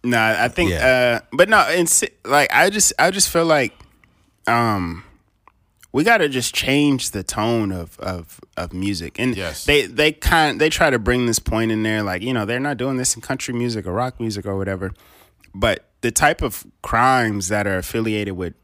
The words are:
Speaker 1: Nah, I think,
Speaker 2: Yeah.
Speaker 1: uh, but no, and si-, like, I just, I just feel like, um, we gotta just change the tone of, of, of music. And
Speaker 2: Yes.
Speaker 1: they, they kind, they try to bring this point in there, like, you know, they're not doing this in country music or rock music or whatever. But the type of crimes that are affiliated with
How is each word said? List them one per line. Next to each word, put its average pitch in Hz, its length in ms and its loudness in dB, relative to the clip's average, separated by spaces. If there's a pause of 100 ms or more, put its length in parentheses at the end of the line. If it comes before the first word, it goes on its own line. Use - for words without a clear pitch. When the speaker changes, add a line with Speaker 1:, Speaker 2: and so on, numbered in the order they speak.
Speaker 1:
Nah, 113 340 2
I 117 100 2
think, 170 240 0
Speaker 2:
Yeah. 123 500 2
Speaker 1:
uh, - 120 -20
but 180 160 4
no, 214 100 6
and 165 300 2
si-, - 200 0 (160)
like, 139 280 4
I 170 160 6
just, 208 300 0
I 170 120 4
just 196 180 0
feel 170 160 2
like, 147 280 2 (760)
um, 104 560 0 (920)
we 143 100 2
gotta 196 260 4
just 127 240 -4
change 139 580 0
the 98 120 -6
tone 107 480 -2
of, 87 280 -10
of, 90 400 -10 (180)
of 85 160 -8
music. 92 460 -6
And 123 160 -2
Speaker 2:
Yes. 87 300 -8
Speaker 1:
they, 143 200 4
they 147 260 0
kind, 151 500 2
they 156 80 4
try 165 200 2
to 123 100 2
bring 123 260 0
this 113 140 0
point 113 320 -2
in 110 120 -2
there, 107 200 -2
like, 92 180 -4
you 127 120 -4
know, 110 120 -2
they're 120 140 -4
not 139 180 -4
doing 131 200 -4
this 127 180 -2
in 113 60 -16
country 131 320 -8
music 117 340 -4
or 90 60 -4
rock 123 260 -4
music 104 260 -6
or 98 120 -4
whatever. 95 340 -4 (640)
But 104 300 0 (160)
the 120 100 0
type 151 300 2
of - 240 -6 (180)
crimes 117 640 2
that 104 180 0
are 95 120 -2
affiliated 104 580 -4
with 87 180 -6 (100)